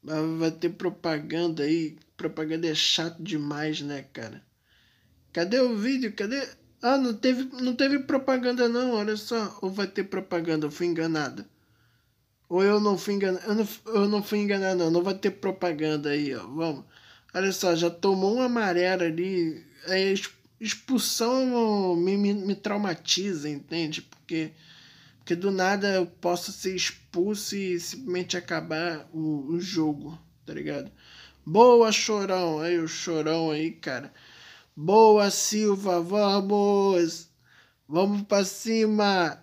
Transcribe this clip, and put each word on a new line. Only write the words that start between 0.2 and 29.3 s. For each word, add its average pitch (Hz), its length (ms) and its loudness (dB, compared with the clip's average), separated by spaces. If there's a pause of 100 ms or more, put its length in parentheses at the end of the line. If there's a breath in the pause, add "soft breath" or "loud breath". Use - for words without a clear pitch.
vai 165 140 0
ter 165 200 -4
propaganda 160 920 -4
aí. 156 340 -2 (200)
Propaganda 160 500 -4
é 156 80 0
chato 165 480 0
demais, 151 580 -4
né, 143 320 -8
cara? 113 300 -12 (920 soft breath)
Cadê 185 260 0
o 247 160 4
vídeo? 247 380 -2
Cadê? 254 340 -4 (360)
Ah, 262 160 4
não 247 160 0
teve, 262 340 0 (140)
não 247 120 0
teve 277 260 2
propaganda 254 680 0
não, 247 240 0
olha 214 240 0
só. 214 460 -4
Ou 190 80 -2
vai 196 160 -4
ter 190 180 -4
propaganda, 170 600 -2
eu 143 40 -2
fui 175 160 -4
enganado. 160 600 -2 (1000)
Ou 180 160 0
eu 208 160 6
não 208 200 2
fui 202 160 -2
enganado, 190 320 -2
eu 214 80 0
não, 214 140 0 (180)
eu 208 200 2
não 208 160 0
fui 208 160 -2
enganado 196 420 0
não, 165 100 4
não 175 120 4
vai 185 120 0
ter 196 160 -2
propaganda 156 800 -2
aí, 143 240 -2
ó. 104 120 -10
Vamos. 151 380 -4 (480 loud breath)
Olha 190 200 0
só, 185 220 2
já 165 140 2
tomou 190 480 2
um 254 60 2
amarelo 185 600 2
ali. 170 640 -2 (220)
É, 190 240 2
ex-, 196 180 0 (320)
expulsão 226 1400 0
me, 190 220 2
me, 202 160 2
me 196 200 -2
traumatiza, 185 960 -2
entende? 156 540 -6
Porque, - 500 -8 (640 loud breath)
porque - 180 -6
do 185 160 -2
nada 196 440 0
eu 185 100 2
posso 175 480 -4
ser 185 240 -6
expulso 202 800 -4
e 185 240 -2
simplesmente 180 560 -6
acabar 165 760 -4
o, 156 440 -4